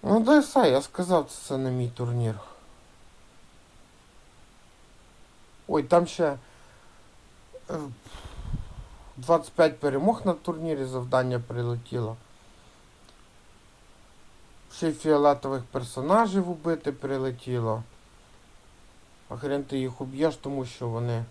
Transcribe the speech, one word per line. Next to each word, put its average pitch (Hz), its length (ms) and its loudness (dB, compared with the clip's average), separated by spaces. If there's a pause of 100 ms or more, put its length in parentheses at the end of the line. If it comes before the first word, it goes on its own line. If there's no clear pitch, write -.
Ну 208 160 6
да 247 160 6
і 294 40 10
все, 262 300 4
я 131 120 4
сказав, 175 480 0
це, - 180 -16
це 135 100 -4
не 131 140 -2
мій 123 180 -2
турнір. 120 460 -2 (3250)
Ой, 151 160 2
там 170 240 4
ще, 147 300 0 (1300)
е, - 60 -6 (1400)
двадцять 147 360 0
п'ять 160 260 4
перемог 147 460 0
на 185 80 2
турнірі, 160 520 -4
завдання 127 540 0
прилетіло. 120 760 -6 (2500)
Ще - 180 -2
й 151 40 -2
фіолетових 143 680 2
персонажів 175 840 0
убити 160 420 -4
прилетіло. 123 920 -4 (1500)
А - 80 -10
хрен 143 260 -2
ти 139 140 -6
їх 131 240 -4
уб'єш, 139 340 0
тому 139 300 -6
що 120 220 -8
вони 117 440 -4